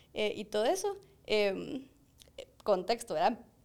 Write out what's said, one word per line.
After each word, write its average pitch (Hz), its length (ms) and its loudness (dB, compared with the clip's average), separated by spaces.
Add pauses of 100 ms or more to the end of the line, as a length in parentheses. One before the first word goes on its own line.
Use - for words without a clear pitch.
(140)
eh, 214 220 0
y 208 100 -8
todo 208 200 0
eso. 392 320 0 (280)
Em, 202 600 0 (520)
eh, - 100 -14 (160)
contexto, 202 520 0
¿verdad? 202 220 2 (280)